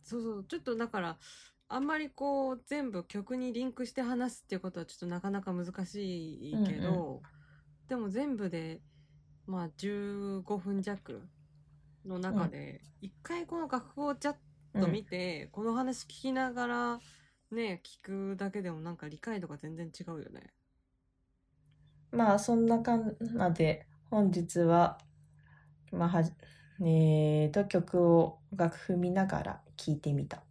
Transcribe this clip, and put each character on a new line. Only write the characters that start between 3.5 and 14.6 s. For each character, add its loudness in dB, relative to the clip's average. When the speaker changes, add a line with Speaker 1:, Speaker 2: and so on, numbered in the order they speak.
Speaker 1:
リ -2
ン -2
ク -6
し -12
て -4
話 -2
す -20
っ -20
て -4
い -4
う -6
こ -6
と -8
は -6
ち -20
ょ -18
っ -20
と -8
な -4
か -4
な -2
か -4
難 -2
し -8
い 4
け -2
ど、 -2
Speaker 2:
う 4
ん -2
う -14
ん。 -16
Speaker 1:
で -2
も -2
全 -2
部 -4
で、 -8
ま -4
あ、 -6
十 -4
五 -2
分 -2
弱 -8
の -6
中 0
で、 -10
Speaker 2:
う -16
ん。 -12
Speaker 1:
一 -16
回 -6
こ -6
の -4
楽 -6
譜 -4
を -2
ち -10
ゃ 2
っ -8